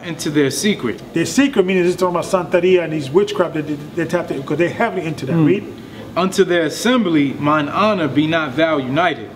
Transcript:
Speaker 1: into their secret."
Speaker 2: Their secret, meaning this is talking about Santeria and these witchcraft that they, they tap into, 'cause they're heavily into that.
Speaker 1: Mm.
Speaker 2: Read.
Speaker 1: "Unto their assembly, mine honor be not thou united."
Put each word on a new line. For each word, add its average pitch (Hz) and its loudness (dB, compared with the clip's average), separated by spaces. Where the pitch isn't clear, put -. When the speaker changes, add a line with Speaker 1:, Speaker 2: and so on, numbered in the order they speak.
Speaker 1:
into 170 -6
their 147 4
secret." - -2
Speaker 2:
Their 165 2
secret, 220 2
meaning 185 2
this 175 2
is - -6
talking 180 0
about 165 0
Santeria 180 2
and 156 -4
these 143 -4
witchcraft 175 2
that 151 -4
they, 151 -4
they 170 -2
tap 170 -4
into, 139 -4
'cause 147 -4
they're 170 2
heavily 185 -2
into 156 -6
that. 165 0
Speaker 1:
Mm. 160 4
Speaker 2:
Read. 196 2
Speaker 1:
"Unto 185 2
their 170 2
assembly, 160 2
mine 147 2
honor 190 0
be 147 2
not 156 -2
thou 160 2
united." 135 -2